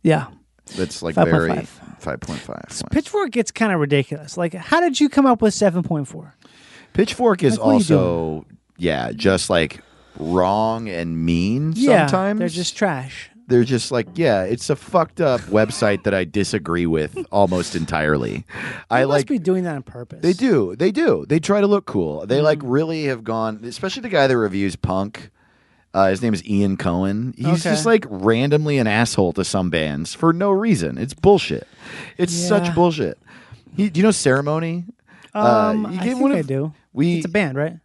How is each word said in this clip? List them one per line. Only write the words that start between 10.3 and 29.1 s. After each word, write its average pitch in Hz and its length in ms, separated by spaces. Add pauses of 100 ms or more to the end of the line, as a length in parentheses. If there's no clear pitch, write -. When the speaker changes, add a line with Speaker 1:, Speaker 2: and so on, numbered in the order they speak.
Speaker 2:
and 85 360
mean 104 500
Speaker 1:
Yeah, 220 320
Speaker 2:
sometimes. 190 320
Speaker 1:
they're 175 100
just 170 280
trash. 139 520 (180)
Speaker 2:
They're 123 160
just 120 280
like, 117 220
yeah, 127 300
it's 110 260
a 147 60
fucked - 460
up 131 200
website 104 640
that 101 100
I 95 100
disagree 87 640
with 80 320 (140)
almost 92 440
entirely. 76 680 (460)
I 120 80
Speaker 1:
They 131 80
must - 20
Speaker 2:
like 139 180
Speaker 1:
be 269 120
doing 185 240
that 170 120
on 135 60
purpose. 123 400
Speaker 2:
They 170 120
do. 156 420
They 165 160
do. 190 360
They 147 120
try 202 220
to 202 60
look 202 200
cool. 80 400
They, 131 140
like, 151 180
Speaker 1:
Mm. 139 100
Speaker 2:
really 156 360
have 127 180
gone, 110 400
especially 185 400
the 240 60
guy 151 180
that 127 100
reviews 98 380
punk. 95 560 (640)
Uh, 95 140
his 95 120
name 113 140
is 85 100
Ian 101 320
Cohen. 98 580
He's 135 120
Speaker 1:
Okay. 165 100 (140)
Speaker 2:
just, 156 160
like, 226 200
randomly 135 680
an 123 80
asshole 107 480